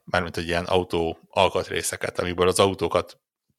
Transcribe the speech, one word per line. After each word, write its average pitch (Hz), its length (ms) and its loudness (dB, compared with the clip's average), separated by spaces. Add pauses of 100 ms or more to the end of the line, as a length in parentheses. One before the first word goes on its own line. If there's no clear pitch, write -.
mármint, 87 300 -2
hogy 85 120 -6
ilyen 85 180 -2
autó 87 540 0 (100)
alkatrészeket, 92 880 -2
amiből 90 300 2
az 90 100 2
autókat 92 600 0 (400)